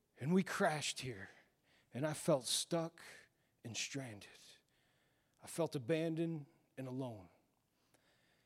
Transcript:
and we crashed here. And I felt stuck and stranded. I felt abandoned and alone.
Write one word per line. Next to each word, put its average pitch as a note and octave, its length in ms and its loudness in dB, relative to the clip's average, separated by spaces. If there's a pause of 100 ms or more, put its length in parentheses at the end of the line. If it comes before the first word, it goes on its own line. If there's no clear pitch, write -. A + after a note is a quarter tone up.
(200)
and C#3+ 120 2
we F#3 100 8
crashed D#3 580 2
here. G#2 280 -8 (680)
And C3 120 0
I D3+ 60 0
felt C#3+ 340 4
stuck - 540 0 (640)
and A2+ 120 -8
stranded. A#2+ 520 -6 (1120)
I - 40 -16
felt - 280 0
abandoned D#3+ 720 0 (320)
and C3 80 -8
alone. B2 420 -6 (1160)